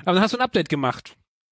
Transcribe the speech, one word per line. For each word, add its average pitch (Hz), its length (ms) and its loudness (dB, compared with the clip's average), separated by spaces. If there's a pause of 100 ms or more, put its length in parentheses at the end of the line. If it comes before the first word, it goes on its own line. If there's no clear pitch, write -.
Aber 180 120 2
dann 190 80 4
hast 220 100 0
du 247 40 -2
ein 247 60 0
Update 196 260 0
gemacht. 135 460 -4 (360)